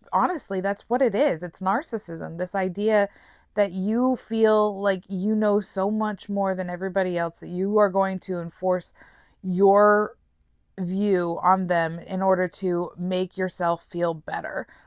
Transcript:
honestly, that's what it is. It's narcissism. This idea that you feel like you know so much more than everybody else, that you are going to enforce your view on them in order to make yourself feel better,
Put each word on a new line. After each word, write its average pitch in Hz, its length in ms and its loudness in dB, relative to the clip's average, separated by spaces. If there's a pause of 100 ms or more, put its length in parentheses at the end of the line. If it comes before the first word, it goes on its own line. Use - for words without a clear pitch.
(120)
honestly, 208 480 0
that's 196 280 -4
what 247 120 0
it 226 140 2
is. 202 280 0
It's 170 180 -12
narcissism. 185 760 -4
This 180 180 -6
idea 202 540 0 (460)
that 202 180 0
you 226 440 0
feel 214 640 2
like 196 280 -2
you 196 260 -2
know 214 260 2
so 202 300 -4
much 214 380 -4
more 196 260 -2
than 180 140 -6
everybody 180 480 -2
else, 170 240 -4
that 160 80 -14
you 190 300 0
are 208 100 6
going 190 320 -2
to 180 200 -6
enforce 180 520 -4 (500)
your 202 760 4 (640)
view 185 640 0
on 185 240 2
them 170 320 0
in 185 240 -6
order 185 260 2
to 175 480 -4
make 185 400 -4
yourself 175 480 -4
feel 170 300 -4
better, - 520 -8 (200)